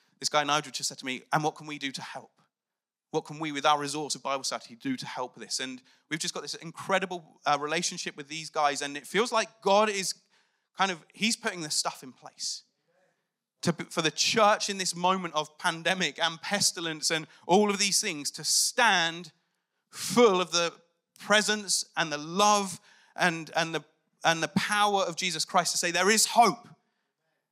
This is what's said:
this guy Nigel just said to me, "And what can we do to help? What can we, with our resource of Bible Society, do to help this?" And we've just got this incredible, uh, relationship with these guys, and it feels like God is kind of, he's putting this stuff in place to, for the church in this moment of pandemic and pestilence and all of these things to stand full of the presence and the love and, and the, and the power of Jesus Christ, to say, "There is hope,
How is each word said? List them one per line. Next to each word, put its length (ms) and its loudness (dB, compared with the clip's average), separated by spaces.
this 80 -4
guy 160 2
Nigel 260 0
just 200 -8
said 80 -14
to 80 -12
me, 160 -6
"And 100 2
what 140 -2
can 100 -18
we 120 -10
do 120 -6
to 120 -10
help? 380 -16
What 140 -4
can 160 -12
we, 100 -4
with 160 -2
our 140 6
resource 340 -4
of 80 -10
Bible 220 -4
Society, 320 -8
do 200 -4
to 100 -10
help 280 -8
this?" 240 -8
And 240 -10
we've 120 -4
just 140 -6
got 80 -10
this 120 -10
incredible, 920 -4
uh, 120 4
relationship 580 -4
with 120 -14
these 220 -12
guys, 320 0
and 140 -6
it 120 -12
feels 240 0
like 160 0
God 280 4
is 260 -4
kind 140 0
of, 60 -8
he's 220 0
putting 260 -6
this 120 -6
stuff 280 -4
in 100 -16
place 500 -12
to, 100 2
for 140 -4
the 80 0
church 580 4
in 80 -4
this 180 -4
moment 380 0
of 240 -4
pandemic 680 -2
and 200 0
pestilence 680 -2
and 160 -2
all 240 6
of 80 -2
these 200 0
things 320 -4
to 140 -10
stand 880 2
full 500 4
of 120 0
the 200 0
presence 680 2
and 160 -2
the 60 -2
love 600 2
and, 400 0
and 180 0
the, 80 -4
and 200 2
the 60 0
power 560 2
of 120 -4
Jesus 300 -4
Christ, 260 2
to 60 -4
say, 120 0
"There 200 4
is 160 4
hope, 420 4